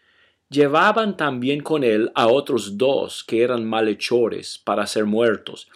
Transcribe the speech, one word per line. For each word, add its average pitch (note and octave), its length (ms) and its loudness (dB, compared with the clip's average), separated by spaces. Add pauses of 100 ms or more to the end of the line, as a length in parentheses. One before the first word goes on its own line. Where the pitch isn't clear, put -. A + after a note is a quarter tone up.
(480)
Llevaban F3+ 680 2
también C#3 440 -2
con D3 220 -2
él A2+ 300 2
a B2 140 4
otros A2+ 500 0
dos B2+ 460 -2
que A2+ 180 -2
eran A#2+ 240 0
malhechores A2 920 -2
para G#2 260 -2
ser G#2+ 200 -2
muertos, G#2+ 720 -2